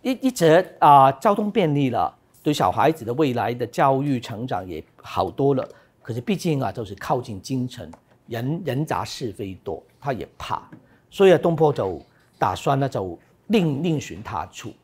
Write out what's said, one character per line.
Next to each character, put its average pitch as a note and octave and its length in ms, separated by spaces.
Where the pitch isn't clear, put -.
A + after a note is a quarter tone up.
一-， B3 100
一 - 20
则 E3+ 340
啊， C#3 320
交 G3+ 240
通 G#3 160
便 E3+ 240
利 C#3 160
了， G2 240
对 D3+ 100
小 G#2 160
孩 A#2 220
子 D#3+ 120
的 A2 100
未 C#3 180
来 A#2 200
的 B2 140
教 C3+ 340
育 C#3 200
成 A#2 260
长 F#2+ 220
也 D#2 160
好 - 260
多 C#3 280
了。 - 120
可 - 140
是 A#2+ 60
毕 F#3 160
竟 D#3 260
啊， G#2+ 80
就 A#2 140
是 G2 100
靠 C3 260
近 A2 220
京 B2+ 240
城， E2+ 240
人-， C3+ 360
人 C#3 220
杂 A2 180
是 A#2 280
非 F#2+ 220
多， E2 180
他 C#3 120
也 F#2 160
怕。 - 240
所 G3 180
以 F#3 40
啊， D#3+ 60
东 E3+ 180
坡 D3+ 160
就 F#2+ 280
打 F#2+ 160
算 C#3 240
呢， C3+ 100
就 F#2+ 300
另-， E3 340
另 E3 180
寻 F2+ 220
他 F#2+ 240
处。 - 260